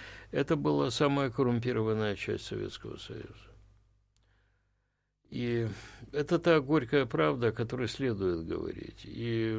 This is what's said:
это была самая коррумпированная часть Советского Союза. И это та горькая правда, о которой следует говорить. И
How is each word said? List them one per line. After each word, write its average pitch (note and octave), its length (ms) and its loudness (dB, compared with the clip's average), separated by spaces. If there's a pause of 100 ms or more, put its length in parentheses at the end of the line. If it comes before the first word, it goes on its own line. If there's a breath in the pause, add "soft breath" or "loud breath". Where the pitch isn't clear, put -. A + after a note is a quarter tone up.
(320 loud breath)
это C#3+ 240 0
была C#3+ 340 2
самая C#3 400 2
коррумпированная A2+ 840 2
часть G2+ 300 -4
Советского - 520 -8
Союза. - 520 -12 (1800)
И A#2 360 0 (440 loud breath)
это D3 280 2
та E3 200 6
горькая C#3 460 2
правда, C#3 440 2
о - 20 0
которой A#2+ 360 -2
следует F#2+ 600 0
говорить. - 580 -6
И A2+ 540 -2